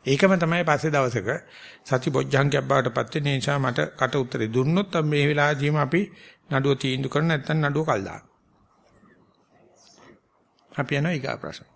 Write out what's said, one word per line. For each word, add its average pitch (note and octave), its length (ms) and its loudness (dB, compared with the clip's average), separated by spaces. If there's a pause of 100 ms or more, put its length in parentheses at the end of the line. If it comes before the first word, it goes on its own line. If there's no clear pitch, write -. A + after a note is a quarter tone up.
ඒකම C#3+ 320 4
තමයි E3+ 300 0
පස්සේ D#3 280 2
දවසක A#2+ 360 0 (540)
සති C3 280 0
බොජ්ජංගයක් C3+ 520 2
බවට C3 320 2
පත් A#2+ 180 -2
වෙන්නේ. D3 220 0
ඒ C3+ 40 0
නිසා C#3+ 200 -2
මට C3 200 0 (140)
කට C3 220 -2
උත්තරේ A#2+ 340 -2
දුන්නොත් D3+ 460 0
අපි D#3 140 0
මේ D3 180 2
වෙලාවදීම D3 520 2
අපි D3 240 0 (440)
නඩුව C3+ 320 0
තීන්දුව C3 320 -2
කරන D#3 180 0
නැත්නම් D#3 320 0
නඩුව D3 240 0
කල් B2 180 0
දානවා. - 200 -10 (2500)
අපි C#3+ 220 -4
යනවා D3 180 0
ඊගා C3+ 240 -4
ප්‍රශ්න. - 400 -12